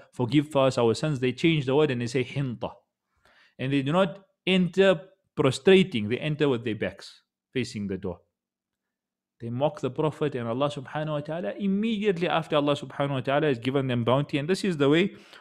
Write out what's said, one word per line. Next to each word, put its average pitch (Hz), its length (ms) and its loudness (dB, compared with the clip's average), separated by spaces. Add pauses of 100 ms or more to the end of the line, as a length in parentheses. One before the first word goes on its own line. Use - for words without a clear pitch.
(120)
forgive 143 440 0
us 135 220 4
our 117 160 4
sins." 107 260 -2
They 127 120 0
change 151 340 0
the 131 100 0
word 151 160 4
and 123 100 -4
they 120 60 -4
say, 127 160 -2
"Hinta." 120 480 -6 (840)
And 131 140 -4
they 143 100 2
do 135 120 -2
not 190 320 0 (200)
enter 185 560 2 (340)
prostrating, 143 760 4
they 120 80 0
enter 151 320 0
with 117 160 -2
their 110 100 -2
backs - 460 -8 (320)
facing 113 340 -6
the 95 100 -4
door. 90 220 -8 (1200)
They 117 100 -10
mock 143 300 -2
the 135 100 -2
Prophet 147 460 -2
and 120 120 -6
Allah 131 220 -2
subhanahu 151 440 -8
wa 147 80 -4
ta'ala 170 360 -8
immediately 202 720 -2
after 156 300 0
Allah 143 180 2
subhanahu 143 360 -4
wa 131 100 -2
ta'ala 143 260 0
has 135 100 0
given 131 300 -2
them 120 160 0
bounty. 139 340 0
And 139 100 -4
this 190 160 -2
is 180 140 0
the 139 120 4
way 170 260 4 (260)